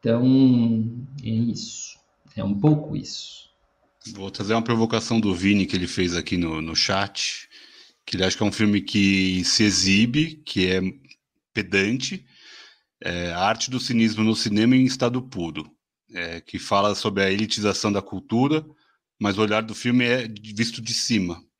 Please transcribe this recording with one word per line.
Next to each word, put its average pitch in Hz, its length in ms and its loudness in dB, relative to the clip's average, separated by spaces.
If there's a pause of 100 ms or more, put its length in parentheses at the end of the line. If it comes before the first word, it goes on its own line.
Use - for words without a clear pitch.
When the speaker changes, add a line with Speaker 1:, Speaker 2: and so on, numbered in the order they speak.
Speaker 1:
Então, 117 240 0 (960)
é 113 60 -8
isso. - 680 -4 (360)
É - 80 -6
um 98 160 -2
pouco 151 380 2
isso. - 540 -14 (640)
Speaker 2:
Vou 98 160 -10
trazer 104 240 -4
uma 113 80 0
provocação 113 580 2
do 101 140 2
Vini 98 320 2
que - 100 -4
ele 90 100 -2
fez 87 300 -2
aqui 87 220 -2
no, 80 240 -2
no 80 120 -8
chat, - 760 -2 (580)
que - 100 -8
ele 90 80 0
acha 92 120 0
que - 60 -2
é 107 40 2
um 98 60 0
filme 104 280 2
que 95 640 2
se - 180 2
exibe, 123 760 2
que 92 340 -2
é 92 100 2 (720)
pedante, 104 720 -2 (760)
é, 87 300 -6
a 87 80 -4
arte 113 300 0
do 127 80 -4
cinismo 113 460 0
no 110 100 4
cinema 110 400 4
em 131 100 6
estado 127 380 0
puro, 85 480 -8 (420)
é, 85 280 -10
que - 180 -12
fala 101 360 2
sobre 98 280 0
a 95 80 4
elitização 104 640 0
da 98 80 0
cultura, 135 640 0 (540)
mas 101 180 0
o 110 60 2
olhar 107 200 2
do 110 120 -10
filme 123 300 2
é 120 240 0
visto 107 520 -6
de 110 140 -6
cima. 92 500 -2 (160)